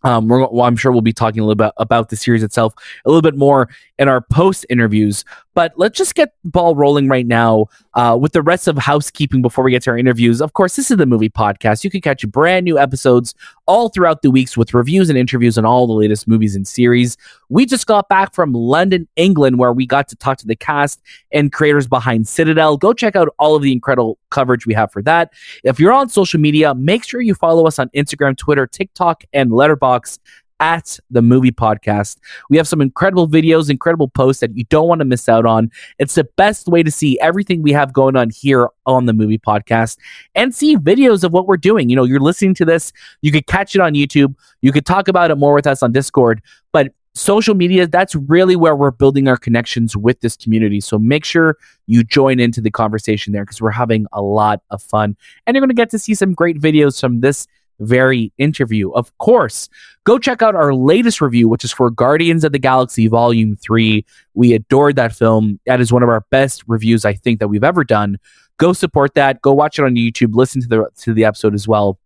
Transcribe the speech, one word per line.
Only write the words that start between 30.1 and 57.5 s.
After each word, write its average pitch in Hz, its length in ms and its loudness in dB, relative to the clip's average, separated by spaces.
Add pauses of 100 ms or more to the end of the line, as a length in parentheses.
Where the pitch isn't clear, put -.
at 165 360 -4 (140)
The 123 100 0
Movie 127 300 4
Podcast. 104 680 -4 (300)
We 143 80 2
have 160 120 0
some 160 120 -2
incredible 175 480 0
videos, 160 400 2
incredible 151 380 -2
posts 131 340 -2
that 113 160 -6
you 120 140 -8
don't 156 160 2
wanna 165 180 0
miss 123 240 -2
out 113 160 4
on. 113 280 0 (260)
It's 143 160 -4
the 165 80 2 (140)
best 208 320 0
way 170 160 2
to 151 60 0
see 143 280 -2
everything 175 440 -2
we 143 100 2
have 143 200 0
going 135 220 2
on 120 160 0
here 127 380 0 (180)
on 127 200 0
The 113 60 0
Movie 107 280 0
Podcast 113 580 -2 (380)
and 247 180 0
see 302 220 2
videos 202 480 2
of 170 80 -2
what 185 160 0
we're 190 80 2
doing. 170 340 0
You 127 60 2
know, 131 80 4
you're 135 160 0
listening 180 340 0
to 170 100 -2
this, 165 280 0 (300)
you 147 100 0
could 151 160 -2
catch 190 260 -4
it 196 60 2
on 165 140 2
YouTube, 143 420 0 (240)
you 131 100 2
could 143 160 -2
talk 185 220 0
about 175 240 2
it - 20 2
more 143 180 2
with 143 140 2
us 139 160 -2
on 120 80 0
Discord, 120 500 0 (320)
but 139 200 0 (220)
social 214 420 0
media, 180 320 2
that's 175 260 -2
really 170 400 2
where 165 220 2
we're 139 160 0
building 139 340 2
our 127 100 2
connections 117 600 -2
with 113 240 -2
this 113 160 -6
community. 110 440 -2
So - 160 -6
make 131 280 0
sure 160 340 0 (300)
you 117 160 4
join 135 340 0
into 120 220 -2
the 110 100 -2
conversation 107 600 -4
there 101 120 -4
'cause - 160 -16
we're 110 120 -2
having 113 400 -2
a 101 100 -8
lot 104 480 -2
of 101 100 -10
fun. 107 360 -4 (280)
And 247 120 0
you're 269 40 2
gonna 262 140 0
get 233 160 0
to 220 80 -6
see 214 160 -4
some 190 200 -2
great 170 240 -2
videos 147 420 2
from 120 200 -2
this 135 280 -2 (320)